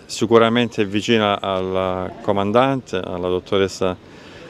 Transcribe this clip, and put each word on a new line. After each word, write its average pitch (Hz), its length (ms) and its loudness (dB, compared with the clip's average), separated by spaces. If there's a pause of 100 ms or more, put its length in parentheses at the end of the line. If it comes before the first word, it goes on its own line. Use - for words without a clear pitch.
sicuramente 113 760 2
è - 20 0
vicina 104 560 0
al 92 720 -2 (100)
comandante, 107 800 0
alla 90 240 -6
dottoressa 92 720 -2 (520)